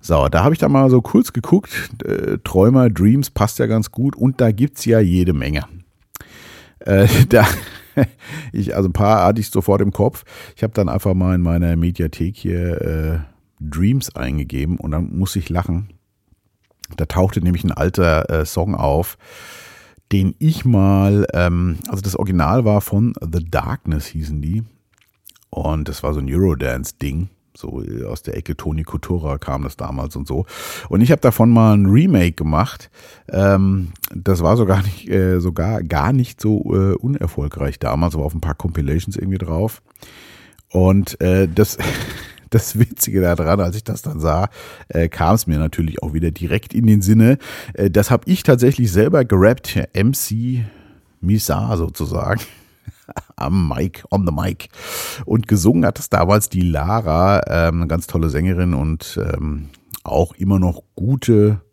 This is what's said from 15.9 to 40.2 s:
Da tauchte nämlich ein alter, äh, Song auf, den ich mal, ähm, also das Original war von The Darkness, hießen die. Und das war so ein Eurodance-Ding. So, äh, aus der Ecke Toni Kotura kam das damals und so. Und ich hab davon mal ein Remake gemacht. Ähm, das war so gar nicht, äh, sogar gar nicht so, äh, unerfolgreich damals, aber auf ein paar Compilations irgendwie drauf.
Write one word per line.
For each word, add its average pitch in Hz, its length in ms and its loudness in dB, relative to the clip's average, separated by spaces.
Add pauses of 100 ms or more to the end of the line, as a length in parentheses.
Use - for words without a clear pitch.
Da 80 100 -4
tauchte 90 360 0
nämlich 87 240 0
ein 90 80 0
alter, 82 560 0
äh, 78 160 -2
Song 87 280 -4
auf, 73 440 -2 (960)
den 95 280 0
ich 160 260 -2
mal, 98 680 4
ähm, 87 440 0 (100)
also 98 140 -6
das 98 140 -6
Original 95 500 0
war 104 160 4
von 110 400 0
The 82 220 -4
Darkness, - 640 -4
hießen 76 340 -8
die. 95 220 -4 (840)
Und 78 380 -4
das - 160 -10
war 76 100 -2
so 73 60 -4
ein 67 100 -6
Eurodance-Ding. 71 1000 -2 (300)
So, - 240 -10
äh, 57 220 -10
aus - 180 -12
der - 140 -10
Ecke - 180 -8
Toni 78 280 -6
Kotura 78 540 -6
kam 69 260 -6
das - 120 -8
damals 71 400 -10
und - 120 -10
so. - 180 -4 (420)
Und 98 140 2
ich 123 100 6
hab 143 80 4
davon 117 300 4
mal 113 240 6
ein 101 140 6
Remake 107 440 4
gemacht. 78 580 -4 (380)
Ähm, 98 640 2 (240)
das 95 260 0
war 82 140 4
so 117 100 2
gar 95 160 2
nicht, 95 280 -6
äh, 92 300 2
sogar 87 440 -2
gar 78 300 0
nicht 127 260 -2
so, 107 340 0
äh, 95 200 2
unerfolgreich 73 840 -4
damals, 78 380 -2
aber 76 80 -2
auf 78 100 -4
ein 80 60 -6
paar 76 160 -4
Compilations 82 600 -4
irgendwie 95 220 -4
drauf. 87 420 -4 (880)